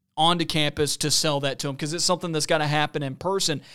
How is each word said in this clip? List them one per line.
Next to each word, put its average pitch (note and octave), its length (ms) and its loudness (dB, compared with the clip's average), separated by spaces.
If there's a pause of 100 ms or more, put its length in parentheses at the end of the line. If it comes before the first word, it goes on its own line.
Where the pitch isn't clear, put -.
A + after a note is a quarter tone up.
(160)
onto E3 300 4
campus D3 520 0
to D3+ 120 0
sell C#3+ 300 2
that C#3 180 -2
to C#3+ 100 -4
'em, C3+ 80 -6
'cause D3+ 160 -4
it's E3+ 120 -2
something F3 280 0
that's D#3 140 -2
gotta D#3 200 2
happen D3 360 0
in C3+ 140 -4
person. F3 440 0 (140)